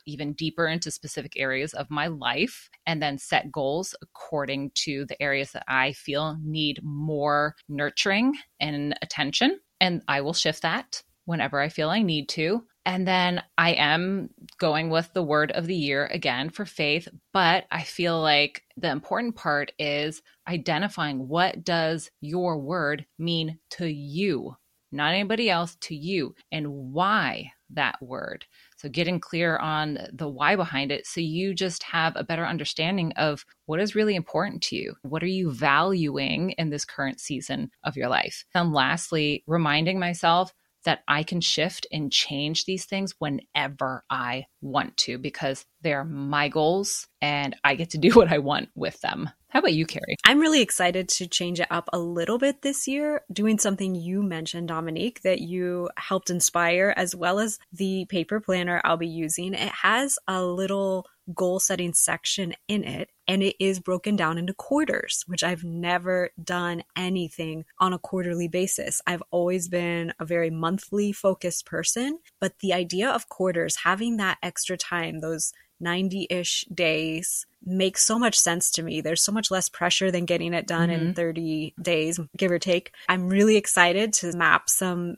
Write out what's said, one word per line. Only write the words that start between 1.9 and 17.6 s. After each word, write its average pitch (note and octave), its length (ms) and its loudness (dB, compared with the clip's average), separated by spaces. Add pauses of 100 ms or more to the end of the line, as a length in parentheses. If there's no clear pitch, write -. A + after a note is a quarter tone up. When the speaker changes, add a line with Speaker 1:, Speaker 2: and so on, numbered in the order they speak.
Speaker 1:
my D3+ 160 -2
life D3 600 -2 (200)
and E3 120 -2
then C#3+ 200 -2
set - 320 0
goals C#3 500 -4
according C#3 720 -6
to C#3 320 -4
the - 160 -8
areas C#3 300 0
that - 160 -10
I C3 260 2
feel D3+ 500 -4
need D3+ 380 -2
more D3 720 0 (140)
nurturing G3 640 2 (260)
and D3 440 -2
attention. A#3+ 560 0 (200)
And F3+ 280 2
I C#3 140 0
will D3 120 -2
shift - 300 0
that E3+ 400 -4 (220)
whenever D3 360 0
I D3+ 80 0
feel D#3 220 0
I G#3+ 100 2
need D#3+ 280 0
to. F#3 340 0 (240)
And F#3 200 0
then F3+ 360 2 (120)
I E3+ 180 4
am F3 580 0 (260)
going D#3+ 320 0
with E3 240 0
the F#3 80 2
word D3+ 300 2
of E3 160 -2
the F#3 80 -2
year C#3+ 320 0
again C3+ 420 -2
for G#3 160 -8
faith, D#3 420 -2 (240)
but F3+ 380 4